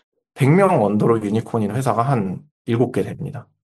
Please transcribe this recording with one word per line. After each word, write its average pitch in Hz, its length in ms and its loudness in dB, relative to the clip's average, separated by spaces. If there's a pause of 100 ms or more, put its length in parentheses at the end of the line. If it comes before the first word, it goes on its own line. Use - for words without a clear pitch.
(380)
백 135 120 4
명 180 340 4
언더로 107 400 2
유니콘인 107 480 -2
회사가 117 300 0
한 117 400 -2 (240)
일곱 117 260 0
개 98 120 -2
됩니다. - 440 -10 (160)